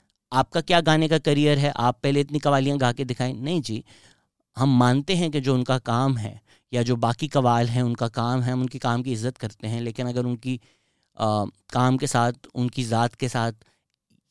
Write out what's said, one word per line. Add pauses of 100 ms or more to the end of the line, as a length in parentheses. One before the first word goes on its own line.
(320)
आपका
क्या
गाने
का
career
है,
आप
पहले
इतनी
कवालियाँ
गा
के
दिखाएं।
नहीं
जी, (720)
हम
मानते
हैं
कि
जो
उनका
काम
है (300)
या
जो
बाकी
कवाल
हैं
उनका
काम
है,
हम
उनकी
काम
की
इज़्ज़त
करते
हैं,
लेकिन
अगर
उनकी, (560)
अ, (280)
काम
के
साथ, (220)
उनकी
ज़ात
के
साथ (800)